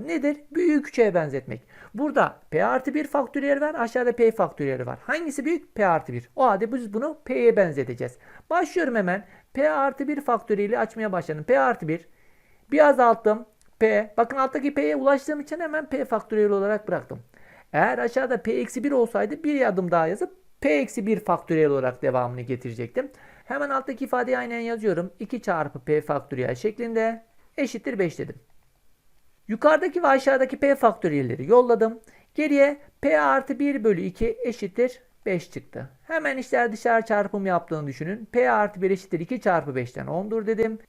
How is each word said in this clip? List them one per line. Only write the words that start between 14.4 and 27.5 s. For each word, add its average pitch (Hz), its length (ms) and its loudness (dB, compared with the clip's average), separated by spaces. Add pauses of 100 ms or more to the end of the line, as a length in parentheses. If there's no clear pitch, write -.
P'ye 294 220 0
ulaştığım 277 440 0
için 311 200 -8
hemen 311 280 -6
P 262 160 -4
faktöriyel 214 460 0
olarak 202 380 0
bıraktım. 135 300 -6 (540)
Eğer 214 260 2
aşağıda 240 440 -2
P 220 100 -2
eksi 247 320 -4
bir 285 80 0
olsaydı 226 520 0
bir 285 240 2
adım 180 220 0
daha 165 160 2
yazıp 208 300 -4 (240)
P - 80 2
eksi 269 380 0
bir 214 140 0
faktöriyel 160 500 2
olarak 127 320 -2
devamını 123 380 0
getirecektim. 123 720 -6 (340)
Hemen 285 260 -4
alttaki 269 340 -4
ifadeyi 247 340 -2
aynen 233 220 -6
yazıyorum. 214 600 -2
İki 226 220 -8
çarpı 156 380 -2
P 151 200 0
faktöriyel 135 540 -4
şeklinde 226 680 -4 (340)